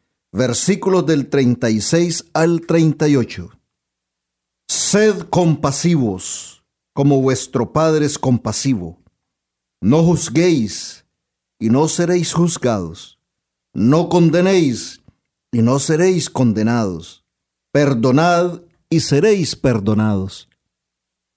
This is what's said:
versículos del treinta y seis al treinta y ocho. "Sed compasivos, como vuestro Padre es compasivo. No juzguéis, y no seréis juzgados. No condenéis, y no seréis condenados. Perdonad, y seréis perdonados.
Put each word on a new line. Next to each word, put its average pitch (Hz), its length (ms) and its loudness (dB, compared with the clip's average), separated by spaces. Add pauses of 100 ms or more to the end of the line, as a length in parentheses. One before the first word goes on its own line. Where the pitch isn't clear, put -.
(320)
versículos 170 720 0
del 143 220 0
treinta 123 420 0
y 110 120 0
seis 170 500 -2
al 165 340 0
treinta 160 440 2
y 143 80 4
ocho. 104 320 -6 (1200)
"Sed 202 540 0
compasivos, 151 1400 -2 (300)
como 139 280 2
vuestro 127 520 -2
Padre 156 320 0
es 147 120 -4
compasivo. 110 880 -2 (760)
No 139 200 2
juzguéis, 156 1040 -2 (540)
y 110 100 0
no 143 200 2
seréis 175 420 -2
juzgados. 117 880 -4 (540)
No 147 340 2
condenéis, 170 920 0 (500)
y 117 100 0
no 123 180 2
seréis 165 500 0
condenados. 107 960 -2 (480)
Perdonad, 147 920 2 (260)
y 165 100 2
seréis 175 560 2
perdonados. 107 960 -2 (880)